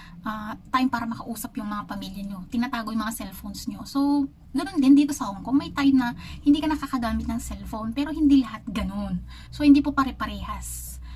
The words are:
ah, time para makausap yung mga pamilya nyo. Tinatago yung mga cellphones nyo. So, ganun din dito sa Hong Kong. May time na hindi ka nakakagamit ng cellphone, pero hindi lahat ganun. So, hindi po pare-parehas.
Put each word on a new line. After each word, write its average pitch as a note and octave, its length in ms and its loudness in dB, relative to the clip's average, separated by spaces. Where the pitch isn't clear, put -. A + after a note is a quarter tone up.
ah, G#3+ 320 -8
time C4 240 2
para A#3 160 -2
makausap - 480 -10
yung G#3 160 -6
mga G#3 160 -6
pamilya G3 400 -10
nyo. F#3 240 -10
Tinatago A#3 400 -2
yung A3 160 -2
mga A3+ 160 -8
cellphones G3 480 -12
nyo. G3+ 160 -12
So, C#4+ 400 2
ganun F4+ 280 -2
din C4+ 160 10
dito C#4+ 160 6
sa A3+ 200 -6
Hong F#3+ 120 -10
Kong. C4 160 2
May E4+ 120 -4
time C#4 240 4
na B3 160 2
hindi D4 160 6
ka D#4 80 4
nakakagamit A#3 600 0
ng A#3 120 -2
cellphone, A3 560 -8
pero D4 160 -2
hindi C#4+ 320 6
lahat A3+ 240 -10
ganun. G3 520 -4
So, D4 120 -2
hindi C#4+ 160 10
po C#4+ 160 0
pare-parehas. - 1040 -6